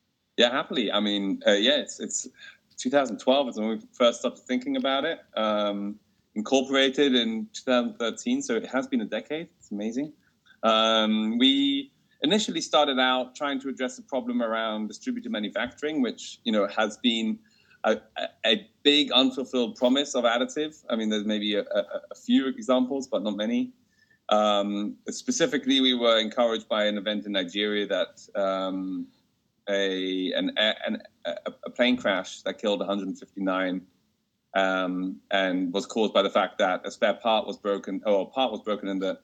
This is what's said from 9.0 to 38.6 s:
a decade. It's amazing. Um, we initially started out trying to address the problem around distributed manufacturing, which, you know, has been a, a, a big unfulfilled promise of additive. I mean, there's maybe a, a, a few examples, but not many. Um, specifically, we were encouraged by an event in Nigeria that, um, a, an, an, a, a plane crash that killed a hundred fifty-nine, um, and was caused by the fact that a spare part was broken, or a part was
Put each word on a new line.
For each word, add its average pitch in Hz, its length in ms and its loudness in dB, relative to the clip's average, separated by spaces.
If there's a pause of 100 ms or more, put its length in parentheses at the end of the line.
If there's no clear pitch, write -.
a 104 60 -4
decade. 151 420 -6 (100)
It's - 140 -16
amazing. 113 400 -6 (500)
Um, 110 760 2
we 139 520 2 (320)
initially 175 380 0
started 147 380 2
out 127 360 0
trying 143 240 -4
to 135 120 -6
address 123 260 -6
the 120 60 -18
problem 120 400 -2
around 110 460 -2
distributed 120 440 -6
manufacturing, 120 680 -2
which, - 420 -4
you 117 80 0
know, 104 140 4
has 107 320 0
been 113 400 0 (460)
a, 110 120 4 (220)
a, - 80 -4 (180)
a 104 260 2 (120)
big 143 280 4
unfulfilled 127 640 2
promise 135 380 2
of 120 100 2
additive. 127 640 0
I 117 60 0
mean, 110 120 -2
there's 107 160 0
maybe 104 300 -2
a, 101 80 0
a, 101 220 -2 (260)
a - 40 -12
few 131 320 2
examples, 127 600 0
but 98 160 -2
not 104 140 -2
many. 120 360 -2 (560)
Um, 104 680 2 (120)
specifically, 131 720 0
we 131 140 4
were 117 240 4
encouraged 110 500 0
by 107 160 0
an 104 140 0
event 104 260 -4
in 104 80 -6
Nigeria 104 540 -2
that, 92 340 -2 (140)
um, 95 720 -2 (600)
a, 92 640 -2
an, 92 260 -2
an, 107 440 -2 (220)
a, - 100 -4 (300)
a - 60 -10
plane 123 260 2
crash 98 460 -2
that 95 160 -6
killed 101 240 0
a - 20 -2
hundred 95 320 -4
fifty-nine, 92 640 -2 (720)
um, 92 680 0 (100)
and 92 420 0
was 101 140 0
caused 107 260 0
by 98 100 4
the 98 60 2
fact 95 300 0
that 92 260 2
a 98 60 -6
spare 104 240 0
part 110 320 0
was 92 100 -8
broken, 98 480 -4
or 98 180 2
a 90 40 -4
part 131 240 -2
was 107 120 -8